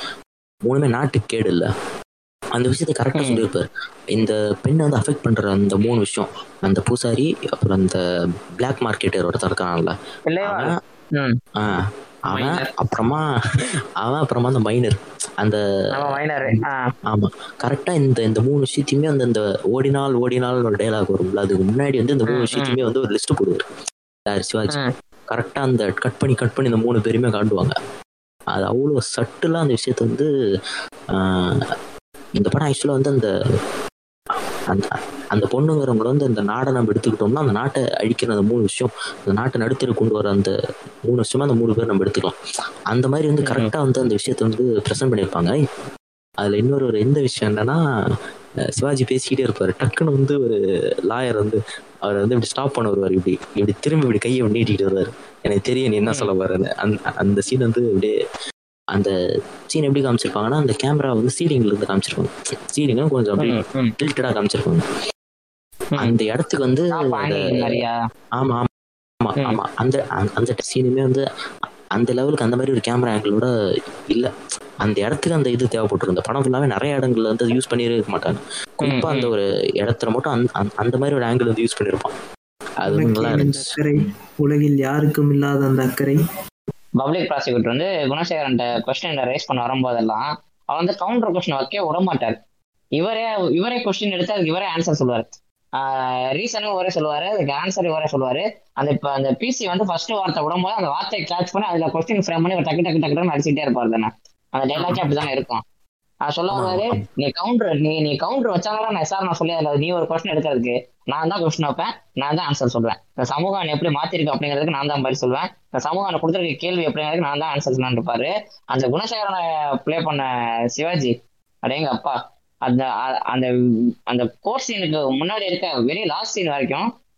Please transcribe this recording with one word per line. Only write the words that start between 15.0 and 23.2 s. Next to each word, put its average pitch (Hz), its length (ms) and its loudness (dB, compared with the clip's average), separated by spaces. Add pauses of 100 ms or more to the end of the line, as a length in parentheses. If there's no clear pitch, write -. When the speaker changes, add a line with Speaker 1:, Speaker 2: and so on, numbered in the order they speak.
Speaker 1:
அந்த 104 220 2 (380)
Speaker 2:
ஆமா, 143 140 -2
மைனர். 139 540 0
ஆ. 131 300 -2 (100)
Speaker 1:
ஆமா, 104 240 0 (360)
கரெக்டா 135 300 -2
இந்த, 135 300 4
இந்த 110 180 2
மூணு 139 220 2
விஷயத்தையுமே 139 440 0
அந்த, 139 160 2
அந்த 107 400 2
ஓடினால் 135 500 2
ஓடினால் 123 500 2
ஒரு 107 120 2
டயலாக் 104 420 0
வரும்ல, 92 180 -2
அதுக்கு 98 280 2
முன்னாடி 131 340 2
வந்து 120 160 2
இந்த 127 120 2
மூணு 120 120 2
Speaker 2:
ம், 123 40 2
ம். 117 100 2
Speaker 1:
விஷயத்தையுமே 131 320 0
வந்து 123 180 0
ஒரு 107 140 0
லிஸ்ட் - 240 0